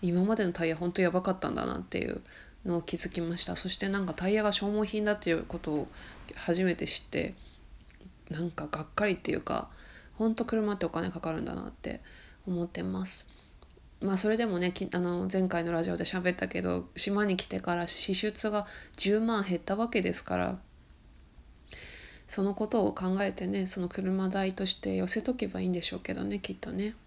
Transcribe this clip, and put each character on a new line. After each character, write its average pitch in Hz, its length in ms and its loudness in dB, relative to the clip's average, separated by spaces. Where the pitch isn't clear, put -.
今 180 240 4
ま 214 100 4
で 220 120 2
の 175 60 0
タ 170 120 -2
イ 165 60 4
ヤ 160 60 0
ほ 170 100 -2
ん 175 60 0
と 190 100 4
や 175 80 8
ば 180 100 4
か 185 120 2
っ 185 60 0
た - 120 -2
ん - 40 -2
だ - 120 0
な 62 80 -2
っ - 80 -4
て - 160 -4
い - 120 -2
う - 120 -6
の 170 140 2
を 160 40 -2
気 - 140 -4
づ 180 140 -2
き 180 100 -4
ま 170 160 -2
し - 80 0
た。 180 120 -2
そ - 120 -2
し 185 80 0
て 196 140 0
な 196 80 2
ん 196 80 0
か 160 80 -2
タ 180 140 0
イ 202 60 6
ヤ 214 80 4
が 208 100 4
消 202 200 2
耗 214 120 4
品 208 200 -2
だ 208 80 4
っ 208 60 0
て - 100 -2
い 165 60 6
う 165 100 -2
こ - 140 -8
と 156 140 -4
を 147 160 -2
初 175 280 2
め 180 120 4
て - 120 -4
知 - 200 2
っ - 40 -14
て、 - 240 -2
な 156 100 -4
ん 170 100 -2
か 151 180 -8
が 156 140 -4
っ 147 120 -10
か 208 120 2
り 196 80 4
っ - 40 -10
て - 120 -4
い - 60 2
う - 60 -2
か、 - 260 -4
ほ 220 140 2
ん 220 60 4
と 233 120 0
車 214 280 2
っ 190 40 -8
て 175 80 0
お 165 40 0
金 180 200 -2
か 170 100 -8
か 160 120 -2
る 160 100 -2
ん - 20 -4
だ - 100 -4
な - 140 -6
っ - 40 -12
て - 280 -8
思 175 180 0
っ - 20 -6
て 175 160 -6
ま 185 220 -2
す。 - 220 -4
ま 190 140 0
あ - 20 4
そ 214 140 4
れ 220 80 4
で 233 80 2
も 185 120 0
ね、 180 140 2
き-、 185 220 -4
あ 175 60 2
の、 180 300 0
前 185 180 4
回 170 160 0
の 170 80 0
ラ 165 100 2
ジ 185 80 0
オ 170 80 0
で 180 60 0
喋 180 280 2
っ - 20 2
た 185 140 -2
け 185 140 -4
ど、 180 340 0
島 202 300 4
に 190 100 4
来 - 100 -2
て 185 140 -4
か 175 160 0
ら 170 100 -2
支 - 280 0
出 214 360 0
が 208 160 -2
十 208 240 4
万 226 240 2
減 180 140 0
っ - 20 -4
た - 160 0
わ 226 120 2
け 226 120 2
で 180 140 0
す - 100 -4
か - 140 0
ら、 185 200 0
そ 196 140 2
の 196 100 2
こ 214 140 0
と 214 180 6
を 196 80 2
考 185 300 2
え 190 80 0
て 190 160 -4
ね、 196 180 0
そ 185 140 -2
の 175 80 0
車 190 400 0
代 190 240 0
と 190 120 -2
し 185 100 2
て - 200 -2
寄 185 140 2
せ - 120 2
と - 140 0
け 175 140 -2
ば 190 120 -4
い - 40 0
い 185 40 2
ん 185 40 2
で 175 100 0
し - 100 0
ょ 185 40 -6
う 190 40 -6
け 190 140 -4
ど - 80 -4
ね、 202 160 -2
き 190 140 -6
っ 190 40 -8
と - 140 -8
ね。 202 240 -2